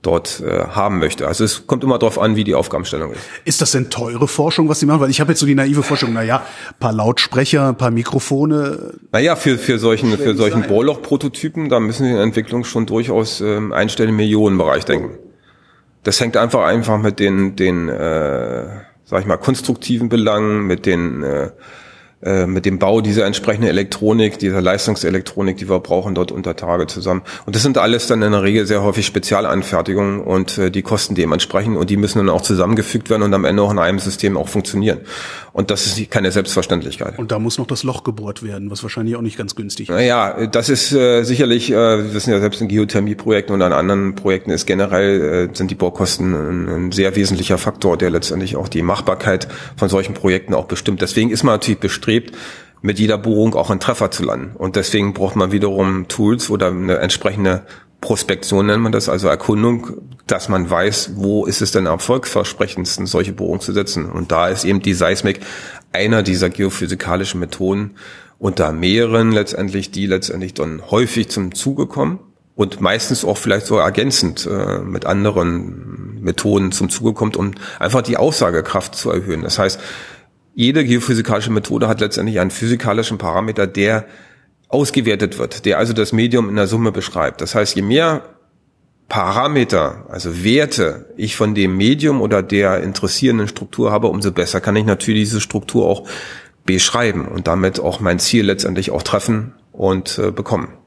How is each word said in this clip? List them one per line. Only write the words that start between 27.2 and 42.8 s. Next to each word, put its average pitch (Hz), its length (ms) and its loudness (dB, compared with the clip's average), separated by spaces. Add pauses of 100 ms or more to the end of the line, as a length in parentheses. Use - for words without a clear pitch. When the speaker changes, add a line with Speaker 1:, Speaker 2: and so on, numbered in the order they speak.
Speaker 1:
Und 104 100 -4
das 107 60 2
sind 131 160 4
alles 117 300 2
dann 113 120 4
in 107 120 4
der 101 100 4
Regel 101 240 4
sehr 101 160 2
häufig 101 240 2
Spezialanfertigungen 98 1120 0
und, 95 380 0
äh, 92 120 2
die 95 120 -2
kosten - 320 -2
dementsprechend 90 640 0
und 92 100 0
die 101 80 2
müssen 101 220 2
dann 98 100 4
auch 85 140 2
zusammengefügt 107 680 0
werden 107 140 2
und 101 100 2
am 98 140 2
Ende 98 160 4
auch 101 100 2
in 101 60 0
einem 90 200 2
System 95 380 -2
auch 73 120 -2
funktionieren. 101 520 -2 (520)
Und 95 200 -2
das 98 140 -2
ist 101 260 -4
keine 95 180 2
Selbstverständlichkeit. 90 880 -2
Speaker 2:
Und 117 140 -4
da 107 80 -2
muss 113 180 -2
noch 127 80 -4
das - 160 -4
Loch 131 220 -6
gebohrt 107 400 -6
werden, 101 260 -8
was 101 140 -10
wahrscheinlich 113 320 -4
auch 117 60 -8
nicht 110 140 -4
ganz 107 200 -8
günstig 101 320 -10
ist. 87 60 -2
Speaker 1:
Na 98 80 4
ja, 117 440 2
das 110 220 0
ist, 135 240 2
äh, 123 320 6
sicherlich, 120 480 2
äh, - 20 4
wir 107 400 4
wissen 107 180 -2
ja 101 60 4
selbst 104 220 0
in 113 80 -2
Geothermieprojekten 104 840 0